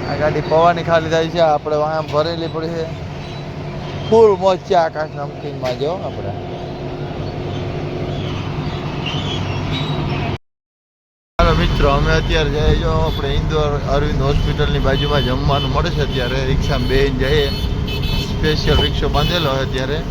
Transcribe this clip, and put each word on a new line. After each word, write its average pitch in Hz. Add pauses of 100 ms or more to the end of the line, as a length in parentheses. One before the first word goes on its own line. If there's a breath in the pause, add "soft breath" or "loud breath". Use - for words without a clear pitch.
આ 143
ગાડી 151
પૌવાની 165
ખાલી 160
થાય 160
છે, 170
આપણે 151
વાં 156
ભરેલી 160
પડી 160
છે. 165 (1200)
ફૂલ 214
મોજ 185
છે 185
આકાશ 156
નમકીનમાં, 139
જો 143
આપણે. 120 (4000)
હાલો 170
મિત્રો, 147
અમે 147
અત્યારે 160
જઈએ, 151
જો 165
આપણે 151
ઇન્દોર 147 (100)
અરવિંદ 139
હોસ્પિટલની 143
બાજુમાં 139
જમવાનું 139
મળે 151
છે. 147
અત્યારે 131
રિક્ષામાં 131
બેહીને 135
જઈએ, 139 (760)
સ્પેશિયલ 151
રિક્ષો 143
બાંધેલો 147
હોય 135
અત્યારે. 131